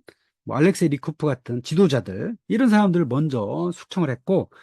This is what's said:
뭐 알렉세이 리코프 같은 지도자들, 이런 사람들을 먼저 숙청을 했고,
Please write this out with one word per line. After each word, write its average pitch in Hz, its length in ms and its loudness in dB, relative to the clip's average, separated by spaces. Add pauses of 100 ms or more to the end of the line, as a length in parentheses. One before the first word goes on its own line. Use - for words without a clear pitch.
(440)
뭐 113 140 -6
알렉세이 170 320 2
리코프 143 360 -6
같은 123 380 -4
지도자들, 143 720 0 (120)
이런 226 220 2
사람들을 190 380 4
먼저 135 680 -2
숙청을 160 380 -4
했고, 135 400 -2 (100)